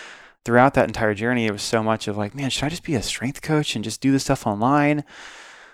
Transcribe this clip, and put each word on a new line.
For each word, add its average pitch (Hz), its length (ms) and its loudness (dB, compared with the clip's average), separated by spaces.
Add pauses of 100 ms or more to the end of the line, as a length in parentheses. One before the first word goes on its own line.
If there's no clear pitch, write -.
(440)
Throughout 123 320 6
that 117 100 6
entire 107 300 0
journey, 117 320 0
it 107 40 0
was 101 120 -6
so 113 180 0
much 110 260 0
of, 104 100 -2
like, 104 180 -4
"Man, 139 160 -4
should - 140 -2
I 151 40 -2
just 170 140 -8
be 165 100 -4
a 107 80 0
strength - 400 -6
coach 151 340 0
and 107 80 -4
just 107 160 -6
do 135 120 2
this 135 140 2
stuff 135 200 0
online?" 147 580 2 (720)